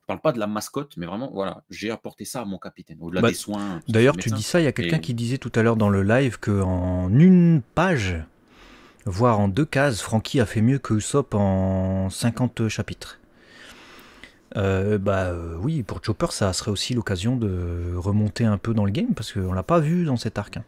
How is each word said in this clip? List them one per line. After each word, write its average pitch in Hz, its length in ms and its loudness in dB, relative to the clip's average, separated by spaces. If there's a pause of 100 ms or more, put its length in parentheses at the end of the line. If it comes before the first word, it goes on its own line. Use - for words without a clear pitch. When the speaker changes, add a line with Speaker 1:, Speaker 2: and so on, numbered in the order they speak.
Speaker 1:
Je - 40 -20
parle 95 140 -8
pas 156 120 2
de 120 60 -6
la 104 80 -2
mascotte, 107 500 -8
mais 85 100 -10
vraiment, 107 260 -8
voilà, 95 380 -6
j'ai 92 200 -8
apporté 107 340 -12
ça - 160 -10
à 113 40 -8
mon 98 140 -8
capitaine. 85 420 -18
Au-delà 85 200 -4
Speaker 2:
Bah, 113 80 4
Speaker 1:
des 107 60 0
soins, 101 540 -8
Speaker 2:
d'ailleurs, 117 280 4
Speaker 1:
c'est 180 60 -6
Speaker 2:
tu - 80 -4
Speaker 1:
le 110 40 -2
Speaker 2:
dis 107 60 -2
Speaker 1:
médecin. - 120 -6
Speaker 2:
ça, 175 80 4
il 165 40 2
y - 40 2
a 120 40 0
quelqu'un 127 240 -2
Speaker 1:
Et - 40 -2
Speaker 2:
qui 123 140 -6
disait 117 240 -4
tout - 160 -10
à 113 80 4
l'heure 113 140 4
dans 107 120 4
le 98 140 4
live 120 380 2
qu'en 92 760 0
une 170 460 8 (120)
page, 135 420 0 (920)
voire 104 320 2
en 101 100 4
deux 98 160 0
cases, 135 360 0
Franky - 400 0
a 107 60 2
fait - 160 -2
mieux 131 160 4
que - 160 -2
Usopp 120 400 0
en 95 760 0
cinquante 120 580 -2
chapitres. - 500 -10 (1400)
Euh, 98 420 2
bah, 95 280 0
euh, 85 340 -6
oui, 143 220 -2
pour - 220 -10
Chopper, 165 260 -2
ça 95 220 0
serait - 200 -4
aussi 101 220 -4
l'occasion 110 420 -2
de 90 600 -2
remonter 104 480 0
un 104 140 2
peu 113 160 -2
dans 107 100 2
le 98 80 2
game, 196 220 0
parce - 180 -8
qu'on 92 200 -2
l'a 92 100 -2
pas 170 180 2
vu 170 240 2
dans 139 120 0
cet - 220 -4
arc, - 180 -6
hein. 113 120 -10